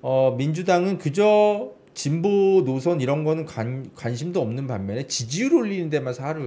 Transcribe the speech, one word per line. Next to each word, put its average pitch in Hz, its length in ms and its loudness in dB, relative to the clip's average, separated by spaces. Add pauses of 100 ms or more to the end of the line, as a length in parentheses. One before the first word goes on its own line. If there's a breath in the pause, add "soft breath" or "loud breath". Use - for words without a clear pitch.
어, 131 380 2
민주당은 175 580 0
그저 208 760 2 (200)
진보 190 720 2
노선 135 380 0
이런 139 220 0
거는 160 200 0
관-, 127 500 -6
관심도 151 460 -4
없는 123 260 -4
반면에 110 400 -6
지지율 165 480 -2
올리는 196 360 0
데만 131 240 -2
살을 147 320 -6